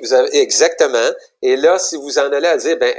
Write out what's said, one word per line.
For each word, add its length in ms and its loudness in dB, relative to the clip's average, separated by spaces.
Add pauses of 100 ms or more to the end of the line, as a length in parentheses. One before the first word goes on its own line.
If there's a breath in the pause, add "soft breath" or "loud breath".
vous 100 -4
avez, 240 2
exactement. 720 0 (320 loud breath)
Et 140 2
là, 240 2
si 160 -6
vous 240 -6
en 120 0
allez 160 0
à 100 2
dire, 200 -2
ben, 220 0